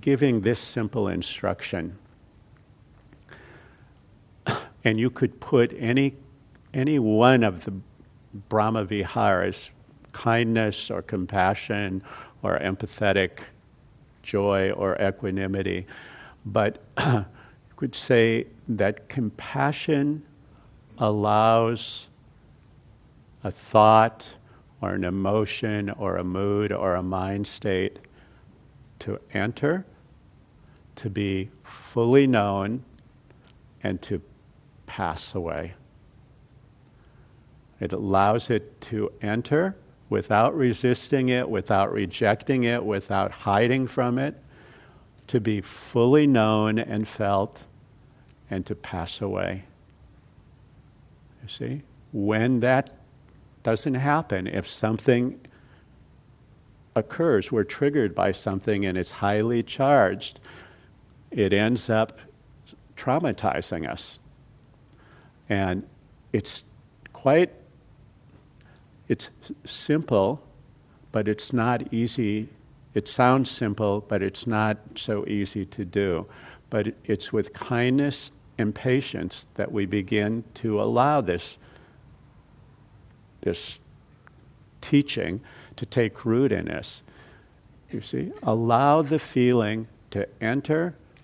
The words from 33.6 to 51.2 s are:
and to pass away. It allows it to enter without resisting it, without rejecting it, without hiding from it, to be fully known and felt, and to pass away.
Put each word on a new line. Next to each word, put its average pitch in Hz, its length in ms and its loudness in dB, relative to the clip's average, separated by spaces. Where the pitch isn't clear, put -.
and 98 180 -4
to 87 180 -6
pass - 480 -8
away. 85 380 -6
It 101 140 -4
allows 101 560 2
it - 320 -4
to 104 300 -6
enter 147 540 0
without 107 460 2
resisting 127 760 2
it, 123 200 0
without 98 420 2
rejecting 107 720 0
it, 120 200 0
without 98 480 -2
hiding 120 560 2
from 123 300 -2
it, 139 180 -4
to 123 120 0
be 104 220 -2
fully 127 640 4
known 110 540 4
and 110 280 -4
felt, 101 560 -2
and 95 160 -4
to 104 100 -8
pass - 460 -10
away. 95 440 -4